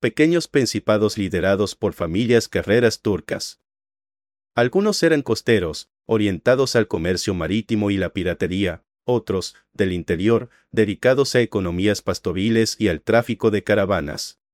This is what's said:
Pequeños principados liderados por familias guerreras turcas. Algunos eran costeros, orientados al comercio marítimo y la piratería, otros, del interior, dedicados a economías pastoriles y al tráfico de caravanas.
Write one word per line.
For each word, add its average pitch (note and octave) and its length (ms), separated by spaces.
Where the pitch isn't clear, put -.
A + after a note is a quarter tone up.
Pequeños D#3 480
principados G#2+ 680
liderados F#2+ 580
por G2+ 180
familias A2 560
guerreras G#2+ 520
turcas. - 600
Algunos F#3 480
eran D#3+ 180
costeros, G#2 680
orientados A2+ 720
al A2 120
comercio F2+ 480
marítimo G2+ 560
y G2+ 60
la F2+ 160
piratería, F2+ 680
otros, G2+ 520
del F#2+ 200
interior, F#2 560
dedicados B2 640
a B2 60
economías G2 600
pastoriles G2+ 800
y G#2+ 80
al D#2+ 140
tráfico A2+ 500
de G2+ 120
caravanas. G2 760